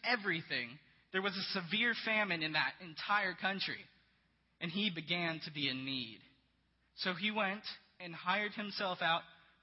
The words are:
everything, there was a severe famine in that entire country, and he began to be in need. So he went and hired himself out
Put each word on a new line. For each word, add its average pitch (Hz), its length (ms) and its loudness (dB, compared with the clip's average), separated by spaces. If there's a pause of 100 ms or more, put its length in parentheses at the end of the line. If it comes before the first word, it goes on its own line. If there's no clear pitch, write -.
everything, 165 720 0 (340)
there 190 100 2
was 190 140 0
a 190 240 -2
severe 214 320 2 (120)
famine 202 400 2
in 156 80 0
that 147 280 4
entire 185 540 0
country, 180 500 -2 (760)
and 165 100 -4
he 202 200 2
began 165 500 0
to 165 100 -10
be 147 180 0
in 131 160 -2
need. 123 360 -4 (800)
So 185 160 0
he 202 180 0
went 208 320 0 (340)
and 170 160 -10
hired 196 380 0
himself 196 500 -2
out 165 200 4 (400)